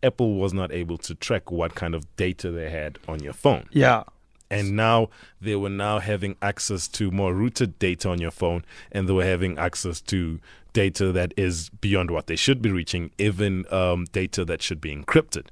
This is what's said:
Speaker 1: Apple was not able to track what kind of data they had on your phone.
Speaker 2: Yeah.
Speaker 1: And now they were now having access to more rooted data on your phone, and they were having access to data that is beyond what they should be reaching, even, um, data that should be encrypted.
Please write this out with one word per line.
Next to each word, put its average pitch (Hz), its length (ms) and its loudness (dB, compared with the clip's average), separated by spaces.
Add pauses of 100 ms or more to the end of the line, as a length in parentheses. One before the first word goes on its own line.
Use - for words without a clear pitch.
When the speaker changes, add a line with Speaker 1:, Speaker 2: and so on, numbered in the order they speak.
Speaker 1:
Apple 120 340 2
was 95 180 0
not 92 180 -2
able 85 260 -4
to - 160 -10
track - 360 -2
what 85 240 -2
kind 82 200 -4
of 78 220 -8
data 92 340 -2
they 82 200 -6
had 76 360 -8
on 78 160 -6
your - 120 -8
phone. - 360 2
Speaker 2:
Yeah. 127 340 6 (460)
Speaker 1:
And 101 260 0
now 113 320 4 (320)
they 104 160 -2
were 98 140 -2
now 104 280 0
having 98 420 -2
access 101 480 -2
to 101 220 -2
more 92 240 0
rooted 110 440 0
data 92 300 0
on 87 120 0
your 82 100 -2
phone, 85 340 0 (280)
and 95 160 0
they 95 40 4
were 92 120 4
having 90 340 0
access 87 440 -4
to 85 360 -2 (360)
data 98 380 2
that 90 240 0
is 87 340 -2 (100)
beyond 95 300 2
what 82 160 -2
they 82 100 -2
should 131 240 2
be 113 100 2
reaching, 87 460 -2
even, 98 560 0
um, 90 400 2
data 92 320 -2
that 82 160 -4
should 78 200 -4
be 78 140 -6
encrypted. 80 580 2